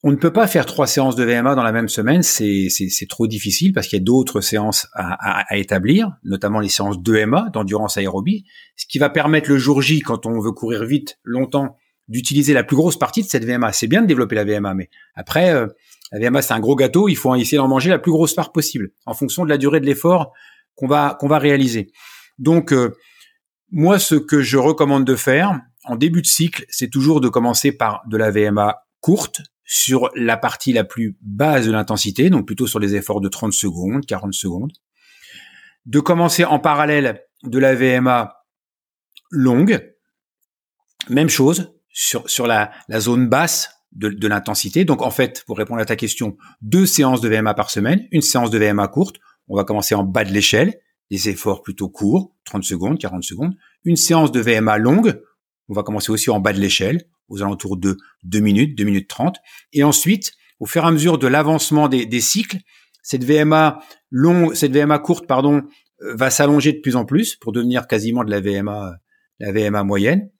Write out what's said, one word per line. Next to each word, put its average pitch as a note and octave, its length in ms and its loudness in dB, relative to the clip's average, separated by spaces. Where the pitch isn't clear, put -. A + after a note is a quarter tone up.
On D3 60 4
ne C#3+ 60 4
peut E3 180 0
pas A3 140 4
faire D3 180 0
trois C#3 220 -2
séances C3+ 280 0
de B2 80 0
V A#2+ 100 2
M A#2+ 120 0
A C#3 80 2
dans B2+ 80 0
la A2+ 100 0
même A#2 160 -2
semaine, C3+ 360 0
c'est, G2 460 0
c'est, F#2 200 -2
c'est - 160 -6
trop - 220 -4
difficile A2 440 0
parce B2+ 160 -2
qu'il G2+ 120 -2
y - 20 -2
a - 20 -4
d'autres B2 380 2
séances G#2+ 520 -2
à, F#2+ 200 -6
à, - 400 -4
à G2+ 40 0
établir, A#2 540 0
notamment G2+ 360 -4
les G2+ 100 -2
séances G2+ 300 -4
deux G#2+ 180 2
M G#2+ 180 2
A, G#3+ 180 0
d'endurance G#2 440 -4
aérobie, G2+ 480 -2
ce - 120 -12
qui - 100 -6
va C#3+ 140 2
permettre D3+ 380 0
le C#3 100 4
jour C3+ 220 2
J, D3 180 2
quand A#2 260 -6
on A2+ 140 -2
veut G#2 140 -4
courir A2+ 320 -6
vite, C3+ 380 -4
longtemps, C3 540 -4
d'utiliser C#3 460 0
la B2 100 4
plus - 120 -2
grosse D#3+ 220 2
partie G#3+ 240 -2
de G3 60 -6
cette A2 180 -2
V A#2+ 80 -2
M A#2+ 100 -2
A. G#2+ 100 0
C'est - 120 -2
bien E3+ 160 2
de A3 60 4
développer B2 260 2
la G#2+ 100 0
V G#2 100 -2
M G2+ 120 -2
A, F#2+ 80 -4
mais F#2 160 -6
après, E3+ 400 0
euh, A#2+ 140 0
la G#2+ 60 -10
V A2 80 -2
M B2 100 2
A, C#3 60 2
c'est - 120 -2
un A2+ 60 0
gros A#2 160 2
gâteau, C#3 320 2
il F3+ 80 2
faut - 140 -2
en B2+ 60 2
essayer B2+ 240 0
d'en C3+ 80 2
manger C3 240 2
la D#3+ 80 2
plus F3 120 0
grosse D#3+ 220 2
part - 180 -4
possible, B2 400 -4
en A#2 80 -10
fonction D#3 320 -4
de D3+ 40 -2
la C#3+ 100 2
durée C#3+ 220 2
de C3+ 40 -4
l'effort D#3+ 480 0
qu'on C3+ 120 -6
va, C#3+ 320 2
qu'on C#3+ 80 -4
va D3+ 100 4
réaliser. C3 540 2
Donc, D#3+ 340 2
euh, B2 240 2
moi, F3+ 300 4
ce - 160 0
que D3 260 2
je B2+ 160 0
recommande C#3+ 480 2
de B2+ 100 2
faire, D3 460 0
en B2 120 -8
début E3 280 0
de - 40 -2
cycle, - 420 -2
c'est B2 200 -6
toujours C#3 320 2
de B2 80 2
commencer A#2+ 420 0
par A2 380 -4
de A2 80 -2
la G#2+ 140 2
V G#2 100 2
M G#2 160 2
A G#2 300 -2
courte, - 420 0
sur B2+ 420 0
la A#2 200 0
partie - 380 -2
la A2 100 2
plus A2 380 -6
basse A#2+ 440 0
de A2 60 0
l'intensité, G#2+ 580 0
donc C3 160 2
plutôt A2+ 220 -4
sur A2+ 100 -6
les G2+ 180 0
efforts G2+ 260 -4
de F#2+ 80 -4
trente G#2 240 -6
secondes, G2 520 -4
quarante G2 280 -8
secondes, G2 400 -6
de C3 160 2
commencer E3+ 420 2
en D3+ 160 2
parallèle D3 640 0
de B2 140 -4
la C3+ 160 4
V B2+ 140 2
M B2+ 200 2
A A#2+ 360 -2
longue, C#3+ 640 2
même C#3+ 220 2
chose, E3 440 0
sur, - 360 -4
sur A#2+ 180 -2
la, G#2+ 240 0
la A2 100 -2
zone A#2+ 300 2
basse D#3 400 0
de, G#2 160 -6
de G2+ 180 -4
l'intensité. G#2 560 -2
Donc D3+ 180 0
en B2 100 -4
fait, B2 360 -2
pour G#2 100 -8
répondre A2 220 -6
à A2 60 -2
ta A2+ 100 -4
question, G#2+ 400 -6
deux E3+ 240 2
séances C3 360 2
de A#2 80 -2
V A2 60 2
M A2 120 0
A G#2 60 0
par - 160 -2
semaine, C3+ 420 0
une D#3 100 2
séance A#2+ 280 0
de A2+ 80 0
V G#2+ 80 4
M G#2 140 0
A G2 100 -2
courte, F#3 280 -2
on G2+ 80 -8
va G2 80 0
commencer G#2+ 320 -2
en G2+ 80 0
bas G2 220 -2
de F#2+ 80 -6
l'échelle, A2 480 2
des G2+ 200 -4
efforts F#2+ 320 -4
plutôt F#2+ 260 -10
courts, B2 560 -2
trente G2 220 -8
secondes, G2 340 -4
quarante F2+ 240 -8
secondes, D3+ 320 -8
une E3+ 100 2
séance D#3 380 2
de B2 80 0
V A#2 100 0
M A2 160 2
A G#2+ 100 2
longue, F3 440 2
on G#2+ 40 -10
va G2+ 100 -4
commencer G#2 280 -6
aussi A2 180 0
en G#2 120 0
bas G#2 100 0
de G2 80 -2
l'échelle, G2 460 -2
aux G2+ 120 -12
alentours G2 360 -6
de F#2+ 180 0
deux G2 180 -2
minutes, G#2+ 360 2
deux G#2 60 -2
minutes G2+ 240 -2
trente, E3 300 -4
et C#3+ 140 2
ensuite, D3+ 480 0
au A2 60 -8
fur D#3+ 180 -2
et E3 40 2
à E3 40 4
mesure D#3+ 260 2
de B2+ 100 0
l'avancement D3+ 600 2
des, B2+ 180 0
des A#2 140 -2
cycles, - 380 -2
cette B2+ 200 -4
V C#3+ 120 2
M D3+ 180 4
A D#3 260 2
long-, E3 440 2
cette C#3 200 0
V C#3+ 60 4
M D3 120 2
A D3 80 2
courte, - 280 -4
pardon, C#3 360 2
euh, G#2 120 -10
va B2+ 160 0
s'allonger D3 440 2
de D3+ 60 -8
plus B2+ 180 -2
en A2+ 80 -2
plus D#3 320 -2
pour A2+ 160 -8
devenir A#2+ 340 -2
quasiment A2+ 380 -2
de G#2 60 -4
la G2+ 100 -2
V G2+ 100 -2
M G2 160 -4
A, G#2 180 -10
euh, F#2 60 -12
la G2+ 140 -8
V G#2+ 80 0
M G#2 140 0
A G2+ 100 -2
moyenne. A2 440 0